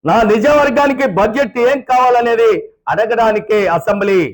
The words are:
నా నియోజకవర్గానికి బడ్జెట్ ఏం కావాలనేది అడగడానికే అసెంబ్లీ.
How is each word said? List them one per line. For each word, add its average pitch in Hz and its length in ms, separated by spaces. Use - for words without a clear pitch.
నా 165 120
నియోజకవర్గానికి 277 760
బడ్జెట్ 220 480
ఏం 277 120
కావాలనేది 240 600
అడగడానికే 214 640
అసెంబ్లీ. 196 440